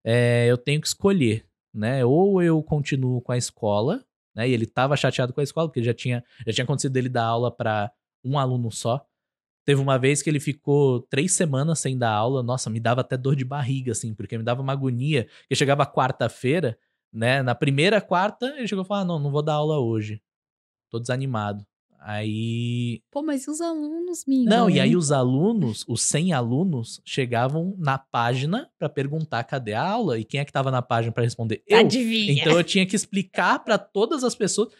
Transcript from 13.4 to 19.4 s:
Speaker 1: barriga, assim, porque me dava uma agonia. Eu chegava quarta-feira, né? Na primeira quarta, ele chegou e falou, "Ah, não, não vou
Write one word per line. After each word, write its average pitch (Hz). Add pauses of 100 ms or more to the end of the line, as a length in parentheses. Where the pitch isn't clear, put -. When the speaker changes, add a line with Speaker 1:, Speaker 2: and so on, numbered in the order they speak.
Speaker 1:
barriga, 131
assim, 110
porque -
me 113
dava 123
uma 135
agonia. 131 (200)
Eu 135
chegava 139
quarta-feira, 131 (360)
né? 123
Na 123
primeira 156
quarta, 196 (120)
ele 247
chegou 190
e 185
falou, 202
"Ah, 185
não, 170
não 143
vou 147